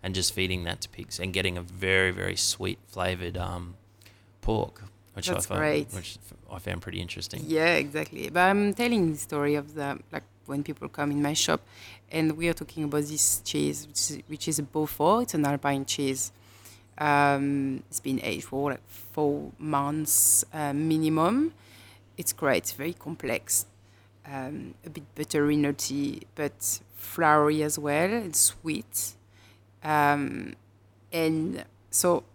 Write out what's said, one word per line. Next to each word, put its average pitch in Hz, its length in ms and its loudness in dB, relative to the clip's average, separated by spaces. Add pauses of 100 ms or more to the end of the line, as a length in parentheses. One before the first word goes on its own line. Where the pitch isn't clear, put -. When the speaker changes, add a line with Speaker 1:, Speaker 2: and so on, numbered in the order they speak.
Speaker 1:
and 95 140 -4
just 92 160 0
feeding 92 320 -2
that 85 160 -6
to - 80 -10
pigs - 320 -12
and 92 140 -4
getting 92 240 0
a 87 40 -6
very, 92 500 2
very 92 260 -4
sweet 95 500 -2
flavoured, 90 480 -4
um, 87 400 -8 (640)
pork, - 440 -2 (280)
which 98 160 -6
Speaker 2:
That's 92 200 -2
Speaker 1:
I - 20 -12
found, 95 100 -2
Speaker 2:
great. 151 340 0
Speaker 1:
which 92 260 -10 (300)
I - 100 -10
found 90 220 -6
pretty 92 200 -6
interesting. 90 440 -8
Speaker 2:
Yeah, 160 300 2
exactly. 151 540 -4
But 175 200 4
I'm 202 240 4
telling 226 380 2
the 151 80 -2
story 147 360 0
of 147 200 -6
the, 143 240 -4 (140)
like, 151 100 -6 (220)
when 143 180 -4
people 143 240 -8
come 147 240 -2
in 143 100 0
my 147 120 2
shop, 156 260 2 (500)
and 156 280 0
we 165 100 0
are 165 60 2
talking 156 320 -6
about 147 180 0
this 147 400 0
cheese, 143 440 -2
which - 120 -6 (100)
is, 143 100 -10 (100)
which 151 180 -6
is 160 100 0
a 151 60 -2
Beaufort. 156 600 2
It's 240 100 -6
an 151 120 2
Alpine 139 380 0
cheese. 135 480 -2 (680)
Um, 143 920 2
it's - 120 -6
been 135 220 -2
aged - 220 -2
for, 139 260 -2
like, 127 160 -6
four 147 680 -2
months, 151 840 2 (100)
uh, 147 200 -2
minimum. 160 800 2 (640)
It's - 160 -4
great. 135 240 2
It's - 160 -2
very 160 200 -6
complex, - 720 -4 (600)
um, 143 500 -10 (100)
a 165 40 -12
bit 147 140 -14 (120)
buttery, 147 420 2
nutty, 143 800 0
but - 460 -4 (140)
flowery 151 680 4
as 151 160 -2
well, 151 340 2
and 208 220 -2
sweet. - 760 0 (680)
Um, 147 720 2 (580)
and 160 540 0 (240)
so 175 340 2 (100)